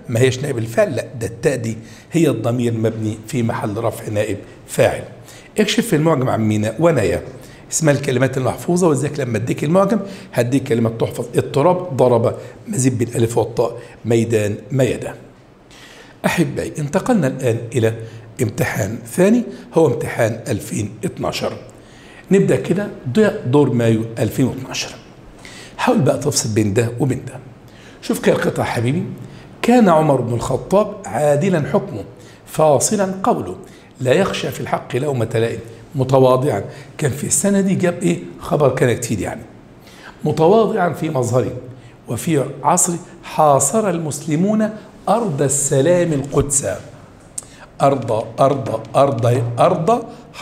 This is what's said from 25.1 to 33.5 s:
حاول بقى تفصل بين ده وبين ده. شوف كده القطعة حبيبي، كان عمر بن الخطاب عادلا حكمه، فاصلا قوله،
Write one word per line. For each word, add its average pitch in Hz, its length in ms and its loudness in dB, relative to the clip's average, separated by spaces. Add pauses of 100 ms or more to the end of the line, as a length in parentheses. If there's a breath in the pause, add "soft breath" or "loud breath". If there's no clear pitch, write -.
حاول 254 220 2
بقى 135 200 2
تفصل 131 300 -2
بين 107 260 2
ده 113 260 2
وبين 127 240 -2
ده. - 80 -12 (680 loud breath)
شوف - 180 -2
كده 170 160 4
القطعة - 300 -2
حبيبي، 131 380 -2 (580 loud breath)
كان 233 260 6
عمر 156 320 4
بن 117 140 -2
الخطاب 139 600 0 (100)
عادلا 147 680 2
حكمه، 131 320 -2 (420 loud breath)
فاصلا 185 760 2
قوله، 165 340 -2 (440 loud breath)